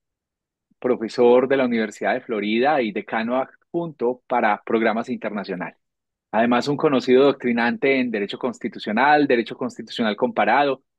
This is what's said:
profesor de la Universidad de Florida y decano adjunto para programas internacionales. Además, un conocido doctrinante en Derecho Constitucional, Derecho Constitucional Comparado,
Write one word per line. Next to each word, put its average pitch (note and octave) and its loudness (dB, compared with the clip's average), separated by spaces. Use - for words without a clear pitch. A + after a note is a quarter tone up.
profesor B2 2
de C3+ 2
la C3 2
Universidad A2 -2
de B2+ -4
Florida A#2 0
y G#2+ -2
decano A2+ -4
adjunto C3 -6
para A2+ 0
programas A2+ 0
internacionales. G2 -8
Además, A#2+ 2
un D3 -2
conocido C3 4
doctrinante B2 0
en B2 -2
Derecho G2+ -4
Constitucional, B2 0
Derecho B2 0
Constitucional A2+ -6
Comparado, B2 0